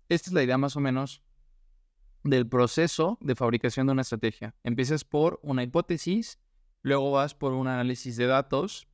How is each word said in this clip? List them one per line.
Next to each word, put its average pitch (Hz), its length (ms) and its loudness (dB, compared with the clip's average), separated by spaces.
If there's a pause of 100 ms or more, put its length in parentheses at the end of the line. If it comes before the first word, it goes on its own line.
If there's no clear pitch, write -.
esta 170 220 -2
es - 20 -8
la 165 100 2
idea 127 140 2
más 139 180 0
o 147 60 -4
menos 135 420 -4 (1000)
del 127 260 4
proceso 156 720 2
de 139 140 0
fabricación 120 520 0
de 135 60 2
una 131 100 0
estrategia. 110 520 -4 (100)
Empiezas 127 400 -2
por 151 380 0
una 131 200 -2
hipótesis, 170 800 -2 (400)
luego 139 300 0
vas 139 240 0
por 139 180 -2
un 131 160 -2
análisis 123 480 -4
de 123 100 2
datos 139 680 0